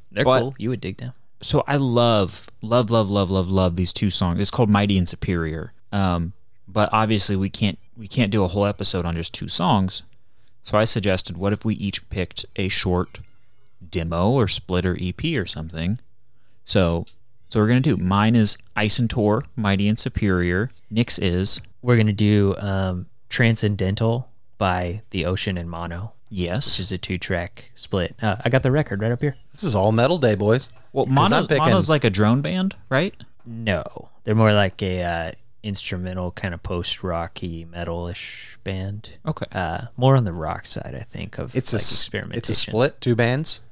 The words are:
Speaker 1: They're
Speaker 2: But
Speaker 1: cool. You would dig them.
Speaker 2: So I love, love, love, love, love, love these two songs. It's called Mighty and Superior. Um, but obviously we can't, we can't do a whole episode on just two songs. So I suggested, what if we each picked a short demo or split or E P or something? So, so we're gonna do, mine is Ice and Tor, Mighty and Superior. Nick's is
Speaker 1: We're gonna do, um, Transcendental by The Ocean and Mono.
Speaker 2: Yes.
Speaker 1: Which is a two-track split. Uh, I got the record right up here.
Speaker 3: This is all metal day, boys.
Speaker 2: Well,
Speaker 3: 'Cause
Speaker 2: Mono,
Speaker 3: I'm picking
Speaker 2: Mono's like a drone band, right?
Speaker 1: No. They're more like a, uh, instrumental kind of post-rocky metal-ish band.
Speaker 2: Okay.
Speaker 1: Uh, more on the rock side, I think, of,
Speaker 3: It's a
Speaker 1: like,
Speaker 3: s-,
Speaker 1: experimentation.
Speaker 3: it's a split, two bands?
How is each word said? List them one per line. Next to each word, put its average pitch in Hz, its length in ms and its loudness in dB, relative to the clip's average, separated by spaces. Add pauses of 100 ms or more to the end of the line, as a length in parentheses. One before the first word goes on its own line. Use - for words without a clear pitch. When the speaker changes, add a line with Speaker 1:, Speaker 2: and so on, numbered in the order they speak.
(120)
Speaker 1:
They're 104 120 0
Speaker 2:
But 127 160 6
Speaker 1:
cool. 131 180 -4
You 110 120 -4
would 120 120 -4
dig 95 160 -6
them. 123 140 -10 (280)
Speaker 2:
So - 260 0
I 143 100 0
love, 120 760 2 (100)
love, 113 300 2
love, 110 180 4
love, 101 220 2
love, 95 200 2
love 92 260 4
these 90 160 0
two 101 180 0
songs. 90 300 0
It's 101 100 0
called 113 180 2
Mighty 101 300 4
and 87 100 2
Superior. 82 640 -4 (200)
Um, 90 400 0 (340)
but 104 260 0
obviously 107 440 2
we 95 120 0
can't, - 300 -2 (180)
we 110 100 -14
can't 113 240 0
do 104 140 2
a 87 40 2
whole 101 180 0
episode 95 400 -2
on 85 100 -2
just 82 160 -6
two 95 160 -10
songs. 104 540 0 (600)
So - 140 -2
I 107 80 4
suggested, 95 540 0
what 98 160 0
if - 100 -6
we 110 120 0
each - 340 -6
picked - 340 -6 (120)
a 95 120 -2
short - 520 0 (680)
demo 85 420 -2
or 127 180 2
split 90 360 -2
or 90 120 0
E 90 160 -4
P 156 260 -4
or 90 80 -2
something? 82 520 -4 (680)
So, 85 400 2 (420)
so 110 120 0
we're 107 80 4
gonna 123 120 4
do, 135 160 2
mine 101 400 4
is 107 220 4 (180)
Ice 107 220 2
and 120 100 2
Tor, 107 360 2 (120)
Mighty 101 320 2
and 110 100 2
Superior. 92 720 0 (200)
Nick's 110 280 0
is 95 440 0 (200)
Speaker 1:
We're 123 140 4
gonna 107 160 4
do, 104 460 4
um, 95 480 -2 (220)
Transcendental 113 1000 0 (300)
by 90 520 -2
The 90 160 -2
Ocean 92 320 -2
and 85 120 -8
Mono. 85 420 -8 (180)
Speaker 2:
Yes. 107 460 -2
Speaker 1:
Which - 40 -4
is - 120 -4
a 92 60 -4
two-track - 760 -6
split. - 460 -4
Uh, 107 240 0
I 127 60 0
got 127 120 4
the 131 80 2
record 135 300 0
right 110 120 0
up 120 80 -4
here. 147 160 -2 (160)
Speaker 3:
This - 120 -8
is 139 100 2
all 104 180 4
metal 131 260 4
day, 117 160 4
boys. 107 340 2 (240)
Speaker 2:
Well, 135 140 0
Speaker 3:
'Cause 131 80 0
Speaker 2:
Mono, 156 240 4
Speaker 3:
I'm 165 80 0
picking 151 180 2
Speaker 2:
Mono's 180 240 4
like 151 160 4
a 113 60 4
drone 107 320 4
band, 185 340 -2 (140)
right? 165 240 0 (320)
Speaker 1:
No. 113 600 -4 (160)
They're 107 100 0
more 110 180 6
like 101 300 2
a, 92 200 -2
uh, 85 300 -4 (300)
instrumental 92 720 -6
kind 92 220 -6
of 80 80 -12
post-rocky 85 1000 -6
metal-ish 87 1000 -10
band. 95 460 -8 (160)
Speaker 2:
Okay. - 260 -6
Speaker 1:
Uh, 90 340 -4 (100)
more 131 200 6
on 123 80 4
the 90 80 -2
rock 80 340 -6
side, - 280 -8
I - 80 -10
think, - 360 -12
of, - 180 -8
Speaker 3:
It's - 160 0
a 117 40 0
Speaker 1:
like, 101 60 2
Speaker 3:
s-, - 100 6
Speaker 1:
experimentation. - 460 0
Speaker 3:
it's - 120 -2
a 107 40 2
split, 110 460 2
two 120 160 2
bands? 123 440 0 (120)